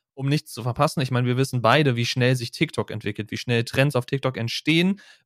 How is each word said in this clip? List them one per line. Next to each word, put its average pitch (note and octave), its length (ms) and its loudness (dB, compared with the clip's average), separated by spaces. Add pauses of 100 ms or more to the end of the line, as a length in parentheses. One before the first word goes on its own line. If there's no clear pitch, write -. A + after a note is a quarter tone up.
(160)
um C3+ 120 -6
nichts D3+ 240 -2
zu A#2 100 -10
verpassen. D3 400 0
Ich B2+ 80 -2
meine, B2 160 2
wir B2 100 2
wissen C3 240 0
beide, B2+ 360 4
wie A#2+ 100 0
schnell B2+ 300 2
sich A#2+ 160 -6
TikTok - 380 -4
entwickelt, G#2 420 -6
wie A2+ 40 -6
schnell A#2 280 -2
Trends C#3 320 0
auf B2 100 0
TikTok C3 300 -4
entstehen, E3 640 0 (260)